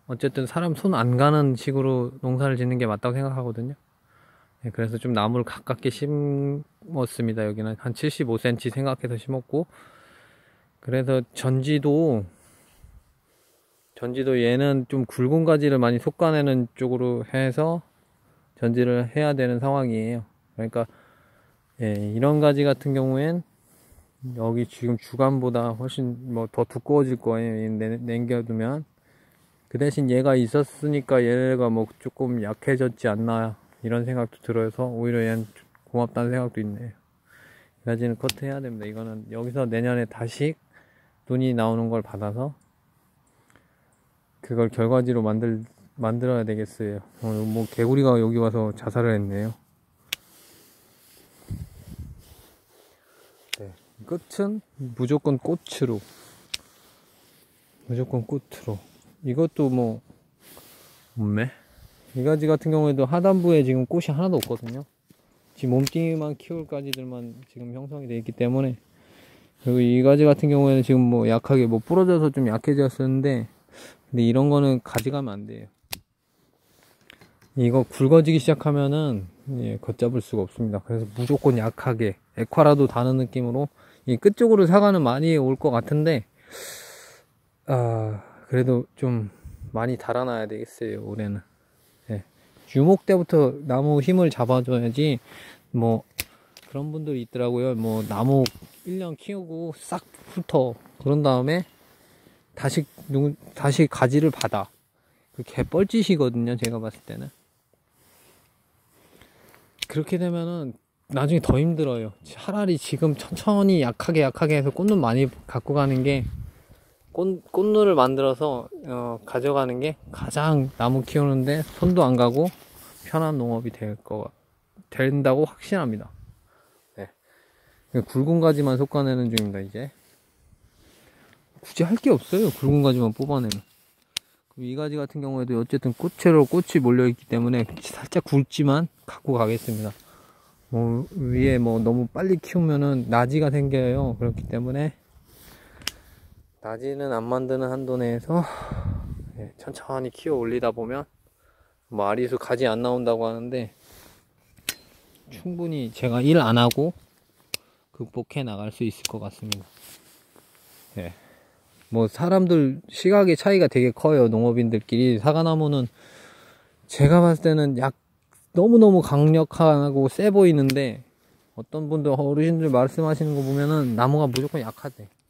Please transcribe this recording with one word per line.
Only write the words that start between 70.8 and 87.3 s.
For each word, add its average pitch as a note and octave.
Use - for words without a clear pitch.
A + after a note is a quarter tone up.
지금 B2+
뭐 A#2+
약하게 A#2
뭐 A2+
부러져서 E3+
좀 C3
약해졌었는데, C3
근데 A#2+
이런 C3
거는 C#3
가져가면 C3
안 G#2
돼요. A2
이거 B2
굵어지기 D#3
시작하면은, C#3+
예, A2
걷잡을 A#2+
수가 G#2+
없습니다. G#2
그래서 A2+
무조건 B2
약하게 A2
액화라도 C#3+
다는 B2+
느낌으로. B2+
이 B2
끝쪽으로 G#3
사과는 G3
많이 D3
올 C3
것 C#3
같은데, D3